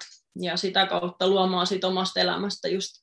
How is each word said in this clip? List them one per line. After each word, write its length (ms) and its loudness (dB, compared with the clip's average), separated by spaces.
ja 160 -4
sitä 280 2
kautta 420 -2
luomaan 400 4
sit 160 -2
omasta 360 0
elämästä 480 -2
just 240 -2